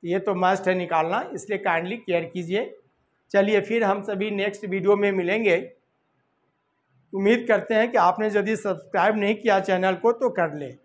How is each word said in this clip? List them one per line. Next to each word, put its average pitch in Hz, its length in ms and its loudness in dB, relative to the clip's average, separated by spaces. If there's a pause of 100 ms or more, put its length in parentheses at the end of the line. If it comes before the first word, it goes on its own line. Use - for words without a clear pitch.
ये 180 160 -2
तो 196 180 -2
मस्ट 185 300 2
है 185 80 2
निकालना, 175 460 0 (120)
इसलिए 196 260 -6
kindly 180 380 -2
care 170 280 -2
कीजिए। 180 500 -6 (560)
चलिए 202 300 4
फिर 226 220 0
हम 202 200 0
सभी 202 300 -4
next 202 320 -4
video 196 300 2
में 202 180 2
मिलेंगे। 190 440 2 (1600)
उम्मीद 202 340 2
करते 220 280 2
हैं 233 160 2
कि 247 80 2
आपने 214 300 2
यदि 208 280 0
subscribe 196 600 -2
नहीं 208 180 0
किया 208 260 2
channel 185 360 0
को 226 160 2
तो 233 180 -2
कर 170 240 0
लें। 135 300 -12